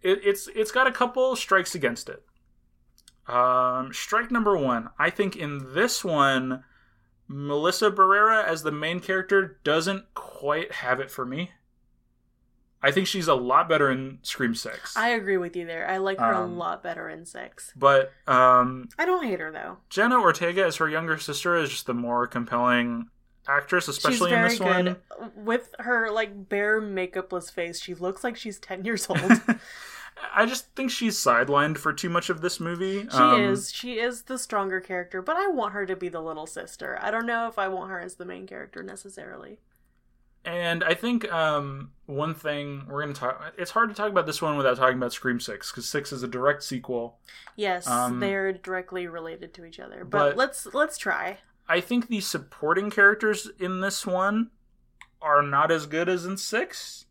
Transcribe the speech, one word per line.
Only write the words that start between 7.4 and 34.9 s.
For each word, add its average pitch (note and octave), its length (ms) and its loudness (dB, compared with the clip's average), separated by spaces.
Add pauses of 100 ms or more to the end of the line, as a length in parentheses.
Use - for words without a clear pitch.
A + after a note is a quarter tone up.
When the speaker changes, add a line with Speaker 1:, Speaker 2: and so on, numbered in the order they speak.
Speaker 1:
Barrera G3+ 540 6
as E3 180 -2
the D3+ 100 -2
main D#3+ 280 -4
character F#3+ 640 0
doesn't E3 500 0
quite - 580 -6
have B2+ 260 0
it C3+ 120 -6
for B2+ 160 -8
me. D3+ 240 -6 (1300)
I C#3 120 4
think F#3 160 2
she's F3+ 200 -2
a D3 60 6
lot C3 340 4
better C#3+ 220 4
in C3+ 320 -4
Scream A#2+ 320 -2
Six. - 420 -8
Speaker 2:
I A3+ 140 2
agree G3+ 260 0
with F3 200 -2
you E3+ 100 -6
there. E3 220 -6
I F#3+ 100 -2
like G3 220 0
her A2+ 120 4
a - 120 0
Speaker 1:
Um, F3 120 -6
Speaker 2:
lot E3+ 260 -6
better E3+ 260 -8
in D#3+ 180 -14
Six. - 500 -16
Speaker 1:
but, C3+ 360 6 (160)
um, B2+ 600 6 (100)
Speaker 2:
I D#4+ 60 2
don't F4+ 220 2
hate F#3 140 -2
her, D#3 100 -8
though. E3 280 -12 (120)
Speaker 1:
Jenna G3+ 300 4
Ortega F3 440 4
as E3 120 0
her D#3+ 120 0
younger D#3+ 300 -2
sister E3+ 380 0
is D3+ 140 2
just - 160 -8
the B2 80 -2
more A#2+ 340 0
compelling A#2+ 800 0 (400)
actress, C#3+ 380 2
Speaker 2:
She's C#3 100 -6
Speaker 1:
especially A3 360 2
in - 60 4
Speaker 2:
very A3+ 120 4
Speaker 1:
this A#3 100 0
Speaker 2:
good. F3+ 360 2 (220)
Speaker 1:
one. A3+ 140 -14 (120)
Speaker 2:
With A#3 360 -2
her, A#3 300 0
like, G3+ 380 -4
bare G#3 320 2
makeupless F#3 720 -6
face, E3+ 280 -6
she F3 140 -10
looks F3+ 280 -6
like A#3+ 140 -4
she's G#3 240 -10
ten F#3+ 240 -10
years A3 260 -2
old. D#3 100 2
Speaker 1:
<laughs> A3+ 380 4 (760)
I G#3+ 120 6
just B3 300 -6
think C4 160 -2
she's A3+ 240 0
sidelined C#3+ 600 4
for D3+ 140 -2
too - 160 -4
much E3+ 220 -2
of D#3+ 120 -2
this E3+ 180 -4
movie. F#3 480 -4
Speaker 2:
She - 80 -2
Speaker 1:
Um, B2 260 8
Speaker 2:
is. - 300 0
She B3 260 -8
is A#3 240 -2
the B3+ 160 -8
stronger G3 420 -2
character, F#3 420 -6